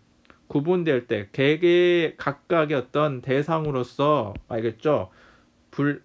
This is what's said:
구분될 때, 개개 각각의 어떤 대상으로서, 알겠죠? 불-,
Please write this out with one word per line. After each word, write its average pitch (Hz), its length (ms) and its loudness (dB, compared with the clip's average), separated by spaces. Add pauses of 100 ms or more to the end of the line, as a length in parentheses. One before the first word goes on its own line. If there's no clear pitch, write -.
(480)
구분될 156 580 0
때, 104 240 -4
개개 175 840 2
각각의 160 600 -2
어떤 139 460 -2
대상으로서, 143 1120 -2 (140)
알겠죠? 113 600 -2 (600)
불-, 143 340 -4